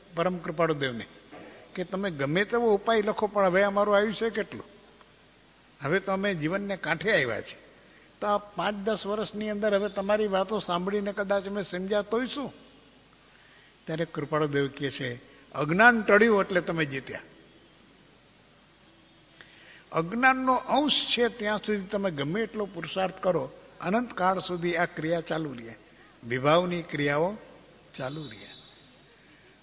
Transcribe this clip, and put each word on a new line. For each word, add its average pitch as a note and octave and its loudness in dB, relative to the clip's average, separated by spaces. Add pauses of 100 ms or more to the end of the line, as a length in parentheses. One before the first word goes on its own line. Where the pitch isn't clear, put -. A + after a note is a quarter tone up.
(160)
પરમ F3 0
કૃપાળુ E3 0
દેવને B2+ -4 (680)
કે F#3 -4
તમે F#3+ -4
ગમે D3 0
તેવો A#3 2
ઉપાય G#3+ 4
લખો, G#3 0
પણ G3+ 2
હવે F#3+ 4
અમારું G3+ 4
આયુષ્ય A3 0
કેટલું, G3 -6 (1160)
હવે D#3+ 0
તો F#3+ -4
અમે G3 0
જીવનને F#3+ -2
કાંઠે E3 -2
આવ્યા B2+ 2
છીએ, - -14 (640)
તો G#3 -2
આ G#3 2
પાંચ G3+ -4
દસ G3+ -2
વર્ષની G#3+ -4
અંદર G#3 0
હવે G3+ 0
તમારી G#3 0
વાતો G3 0
સાંભળીને G3 -2
કદાચ G3 -2
અમે G3+ -4
સમજ્યા F#3+ -2
તોય A3+ -2
શું? B3 -6 (1300)
ત્યારે D#3+ -4
કૃપાળુ D3+ -2
દેવ C#3+ 0
કહે C3+ -6
છે, C3 -6 (420)
અજ્ઞાન G#3 6
ટળ્યું G#3 6
એટલે F#3 2
તમે D#3+ -2
જીત્યા. C3+ -8 (2750)
અજ્ઞાનનો B3+ 2
અંશ B3+ 2
છે A#3+ 2
ત્યાં G#3 -2
સુધી G#3 -2
તમે G3 -2
ગમે D3+ -2
એટલો G#3+ -4
પુરુષાર્થ F#3 -6
કરો, D#3 0 (300)
અનંતકાળ F#3+ 0
સુધી F3 -2
આ E3+ 2
ક્રિયા D#3+ -2
ચાલુ D#3+ -4
રહે, A#2 -14 (480)
વિભાવની D#3+ 4
ક્રિયાઓ D#3 -2 (580)
ચાલુ D3 -8
રહે. G#2 -16 (1120)